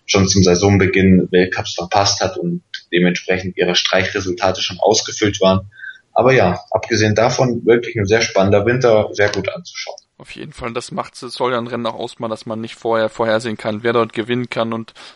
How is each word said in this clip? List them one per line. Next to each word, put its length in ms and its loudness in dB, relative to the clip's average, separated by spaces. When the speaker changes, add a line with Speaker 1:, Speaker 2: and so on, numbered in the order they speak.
Speaker 1:
schon 220 2
zum 160 4
Saisonbeginn 880 4
Weltcups 420 0
verpasst 460 0
hat 160 -2
und 260 -4
dementsprechend 640 0
ihre 180 0
Streichresultate 840 -2
schon 180 -8
ausgefüllt 640 0
waren. 300 2
Aber 200 4
ja, 280 2
abgesehen 420 0
davon 500 0
wirklich 320 2
ein 100 -2
sehr 140 2
spannender 460 2
Winter, 460 4
sehr 160 0
gut 200 -4
anzuschauen. 480 -12
Speaker 2:
Auf 160 -20
jeden 200 -14
Fall, 200 -12
das 180 -8
macht, 240 -8
soll 380 -4
ja 60 -2
ein 100 -6
Rennen 180 -6
auch 80 -6
ausmachen, 360 -10
dass 140 -8
man 160 -8
nicht 140 -10
vorher 340 0
vorhersehen 480 -2
kann, 280 -6
wer 80 2
dort 200 0
gewinnen 380 -4
kann. 220 -4
Und 220 -10